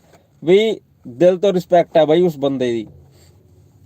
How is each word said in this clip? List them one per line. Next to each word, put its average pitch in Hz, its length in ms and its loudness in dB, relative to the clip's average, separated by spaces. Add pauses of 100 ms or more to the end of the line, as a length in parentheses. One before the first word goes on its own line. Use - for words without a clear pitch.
(440)
ਵੀ 208 360 0 (280)
ਦਿਲ 170 280 0
ਤੋਂ 190 160 -2
ਰਿਸਪੈਕਟ 170 440 0
ਹੈ 156 80 4
ਬਾਈ 160 180 2
ਉਸ 160 160 -2
ਬੰਦੇ 131 340 -4
ਦੀ। 110 140 -8 (1000)